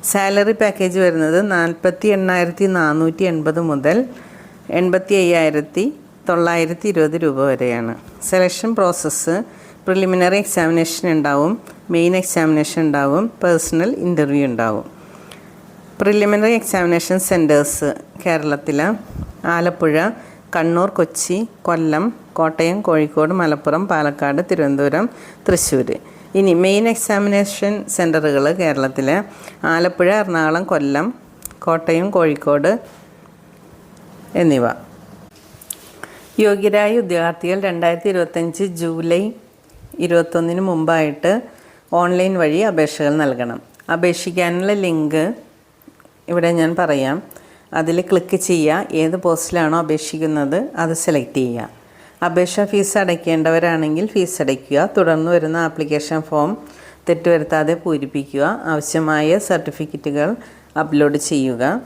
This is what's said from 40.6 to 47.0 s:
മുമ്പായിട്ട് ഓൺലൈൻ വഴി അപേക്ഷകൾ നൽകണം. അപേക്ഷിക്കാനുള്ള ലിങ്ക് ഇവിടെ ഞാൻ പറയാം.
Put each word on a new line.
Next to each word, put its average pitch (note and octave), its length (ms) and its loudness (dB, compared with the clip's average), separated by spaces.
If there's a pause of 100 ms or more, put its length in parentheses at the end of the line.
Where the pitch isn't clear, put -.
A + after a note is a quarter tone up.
മുമ്പായിട്ട് D#3+ 640 0 (680)
ഓൺലൈൻ F3+ 420 2
വഴി D#3 180 2 (100)
അപേക്ഷകൾ D3+ 520 0
നൽകണം. B2 360 -2 (360)
അപേക്ഷിക്കാനുള്ള F3 800 -2 (120)
ലിങ്ക് D#3 400 0 (1080)
ഇവിടെ E3+ 200 0 (100)
ഞാൻ E3 100 2 (100)
പറയാം. C#3+ 360 0 (560)